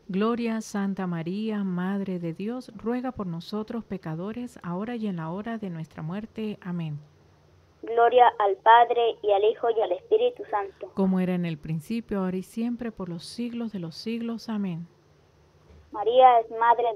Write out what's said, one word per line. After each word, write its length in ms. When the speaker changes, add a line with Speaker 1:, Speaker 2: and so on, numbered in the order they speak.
Speaker 1:
Gloria 520
a 20
Santa 480
María, 560
Madre 560
de 120
Dios, 440
ruega 340
por 160
nosotros 580
pecadores, 760
ahora 320
y 140
en 80
la 140
hora 280
de 120
nuestra 320
muerte. 580
Amén. 400
Speaker 2:
Gloria 560
al 180
Padre, 680
y 100
al 100
Hijo, 280
y 100
al 120
Espíritu 560
Santo. 460
Speaker 1:
Como 240
era 160
en 100
el 140
principio, 640
ahora 160
y 80
siempre, 480
por 160
los 160
siglos 480
de 80
los 160
siglos. 520
Amén. 380
Speaker 2:
María 460
es 140
Madre 320